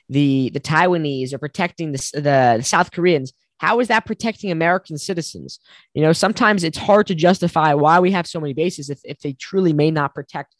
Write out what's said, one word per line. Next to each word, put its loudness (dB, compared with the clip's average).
the, 0
the -6
Taiwanese -2
or -10
protecting -6
the, -8
the, 4
the -4
South 0
Koreans, 0
how 0
is -2
that 0
protecting -6
American -2
citizens? -10
You 0
know, 4
sometimes 2
it's -6
hard 4
to -2
justify 2
why 4
we 2
have -2
so -10
many -6
bases -4
if, -10
if -14
they -8
truly 0
may 2
not -2
protect -12